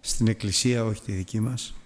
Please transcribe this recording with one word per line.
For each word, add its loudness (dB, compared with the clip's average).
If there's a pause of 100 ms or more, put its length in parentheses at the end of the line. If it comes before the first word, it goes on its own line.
στην 2
εκκλησία, 2
όχι -2
τη -6
δική -2
μας -2 (120)